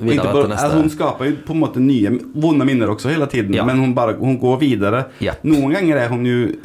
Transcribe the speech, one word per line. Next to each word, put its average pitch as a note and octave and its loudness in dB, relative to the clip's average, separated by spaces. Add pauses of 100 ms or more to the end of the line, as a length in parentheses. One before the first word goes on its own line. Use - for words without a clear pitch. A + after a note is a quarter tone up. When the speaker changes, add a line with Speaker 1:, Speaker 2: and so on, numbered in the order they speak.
Speaker 1:
Og A2+ -2
ikke G2+ 2
Speaker 2:
Videre F#2+ 0
Speaker 1:
bare, C#3+ 4
Speaker 2:
til G#2 0
neste." A#2+ -2
Speaker 1:
altså, D#3 2
hun D#3 0
skaper C#3 -2
jo D3 -2
på D#3 -6
en D#3+ 0
måte B2+ -2
nye A#2+ 2 (220)
vonde D3+ 2
minner A#2+ 2
også A2+ -4
hele D3 0
tiden, G2+ -2
Speaker 2:
Ja. G#2+ 0
Speaker 1:
men C3 0
hun B2+ 2
bare, A#2 0
hun B2+ 0
går B2+ 0
videre. A#2+ 0 (160)
Speaker 2:
Jepp. - -4
Speaker 1:
Noen C#3+ 2
ganger D#3+ 0
er A#2+ -2
hun B2 -2
jo B2 0 (280)